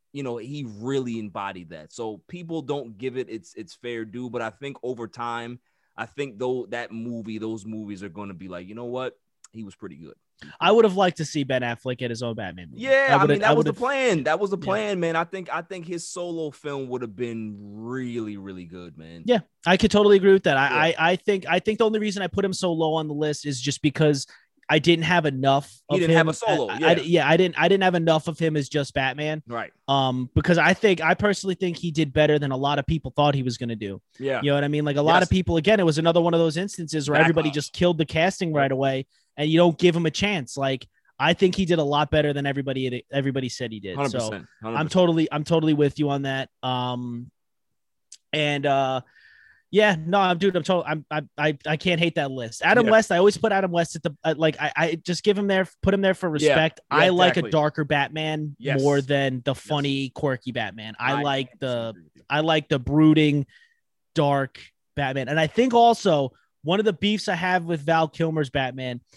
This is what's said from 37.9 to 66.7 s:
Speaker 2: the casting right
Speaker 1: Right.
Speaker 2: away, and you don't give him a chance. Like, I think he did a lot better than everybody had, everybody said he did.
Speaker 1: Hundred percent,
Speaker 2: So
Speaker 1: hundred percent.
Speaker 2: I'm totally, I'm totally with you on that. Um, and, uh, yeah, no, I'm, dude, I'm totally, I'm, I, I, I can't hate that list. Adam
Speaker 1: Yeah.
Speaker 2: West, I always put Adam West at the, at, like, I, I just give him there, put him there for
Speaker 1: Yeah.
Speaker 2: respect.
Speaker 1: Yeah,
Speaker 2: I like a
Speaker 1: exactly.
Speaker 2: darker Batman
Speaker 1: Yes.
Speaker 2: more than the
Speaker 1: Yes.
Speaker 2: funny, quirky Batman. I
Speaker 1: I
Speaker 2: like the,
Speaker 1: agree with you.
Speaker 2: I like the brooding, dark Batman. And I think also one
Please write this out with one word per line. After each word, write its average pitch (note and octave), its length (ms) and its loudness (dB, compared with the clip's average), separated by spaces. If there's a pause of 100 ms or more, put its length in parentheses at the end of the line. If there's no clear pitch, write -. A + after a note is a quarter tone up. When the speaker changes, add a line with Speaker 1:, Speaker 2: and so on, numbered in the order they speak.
Speaker 2:
the D#3 80 0
casting E3+ 480 -2
right D3 80 2
Speaker 1:
Right. C3+ 100 0
Speaker 2:
away, C3+ 340 -2 (300)
and D3+ 140 -2
you D#3+ 60 4
don't F3 200 6
give F3 200 4
him E3+ 100 0
a D#3+ 40 0
chance. F3+ 460 -4
Like, C3+ 300 -4 (320)
I D3+ 140 4
think F3+ 240 2
he F#3+ 80 0
did E3 160 2
a D3+ 40 0
lot D3 280 0
better D3 200 2
than C#3+ 140 -4
everybody C3+ 380 -4
had, B2 260 -6
everybody C3+ 380 -2
said A#2 240 -8
he G#2+ 80 -12
did. F#2+ 160 -10
Speaker 1:
Hundred C#3 160 -2
percent, B2 100 -2
Speaker 2:
So A2 80 -4
Speaker 1:
hundred G2 160 -10 (140)
percent. A2+ 180 -6
Speaker 2:
I'm D#3 100 -2
totally, E3+ 440 2
I'm D3+ 120 -4
totally D#3+ 300 2
with C#3+ 240 2
you D3 120 -2
on C#3 120 -4
that. C3+ 260 -6 (140)
Um, B2 680 -6 (1040)
and, D3 340 -2
uh, C3+ 340 0 (720)
yeah, G#3 240 4
no, E3 220 -2
I'm, F3+ 180 2
dude, F3+ 200 0
I'm D#3 80 0
totally, F3+ 240 0
I'm, D#3 240 -6
I, D3+ 100 -2 (160)
I, D3 260 0
I D#3 120 0
can't E3+ 240 0
hate E3+ 160 2
that C#3+ 160 -2
list. A#2+ 300 -10
Adam A3 240 6
Speaker 1:
Yeah. G#3+ 40 2
Speaker 2:
West, A3 220 6
I F3 60 4
always G3+ 200 6
put A3 140 0
Adam F#3+ 180 0
West E3+ 240 0
at D#3+ 80 -10
the, D3+ 220 -6
at, D#3+ 120 0
like, D#3 240 0
I, D3+ 160 -2
I D#3+ 200 0
just E3 260 -4
give G3+ 160 2
him G#3 80 -2
there, F#3+ 200 2 (140)
put G3 140 2
him G3 60 0
there F#3+ 120 4
for F3+ 140 -6
Speaker 1:
Yeah. E3 60 -2
Speaker 2:
respect. D3+ 480 2 (100)
Speaker 1:
Yeah, C#3+ 80 2
Speaker 2:
I E3+ 120 6
like F3+ 260 4
a - 20 2
Speaker 1:
exactly. B2 140 -2
Speaker 2:
darker D3+ 320 0
Batman D3+ 720 -2
Speaker 1:
Yes. C#3 220 -2
Speaker 2:
more C#3+ 200 4
than C3+ 440 0
the C#3 80 0
Speaker 1:
Yes. - 80 -8
Speaker 2:
funny, C#3 500 -2
quirky C3 400 -6
Batman. A2 480 -8
I B2 140 -2
Speaker 1:
I D3 100 -2
Speaker 2:
like C#3 380 -4
the, A#2+ 300 -4
Speaker 1:
agree F2+ 120 -16
with D#2 140 -20
you. - 120 -20
Speaker 2:
I C#3+ 120 0
like D#3 280 0
the C#3+ 120 0
brooding, D3+ 640 4 (720)
dark C#3+ 440 0 (360)
Batman. C3+ 320 -4
And D3+ 100 -2
I D#3+ 80 2
think A#3 260 2
also G#3 600 4 (300)
one F3+ 180 0